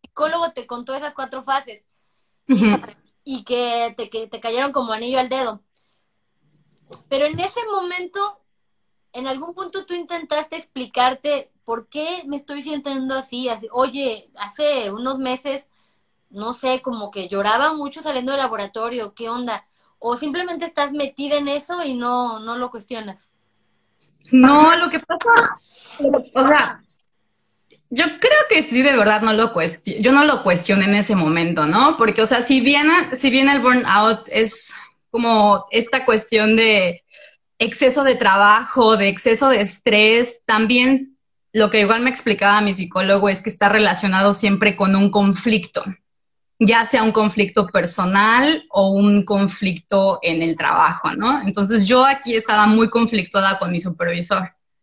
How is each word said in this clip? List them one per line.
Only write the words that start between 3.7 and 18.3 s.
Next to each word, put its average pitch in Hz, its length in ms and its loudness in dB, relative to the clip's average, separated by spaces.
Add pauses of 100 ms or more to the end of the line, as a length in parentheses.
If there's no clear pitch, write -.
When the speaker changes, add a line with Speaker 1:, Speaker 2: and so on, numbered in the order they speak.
Speaker 1:
te, 214 140 -12
que 220 180 -12
te 220 120 -16
cayeron 254 320 -6
como 254 200 -4
anillo 247 280 -4
al 254 100 -4
dedo. 247 320 -6 (1500)
Pero 277 160 -2
en 311 140 -6
ese 392 200 -8 (100)
momento, 381 680 -8 (720)
¿en 247 160 -12
algún 285 260 -10
punto 370 320 -12
tú 349 80 -10
intentaste 320 640 -8
explicarte 262 960 -4 (120)
por 233 240 -10
qué 320 380 -8
me 285 100 -10
estoy 285 260 -12
sintiendo 269 540 -8
así? 254 320 -8
Así, 220 240 -8
"Oye, 247 640 -4
hace 240 560 -4
unos 254 260 -8
meses, 262 500 -8 (640)
no 214 240 -10
sé, 254 280 -4
como 214 300 -10
que 185 160 -12
lloraba 214 460 0
mucho 285 280 -12
saliendo 269 300 -6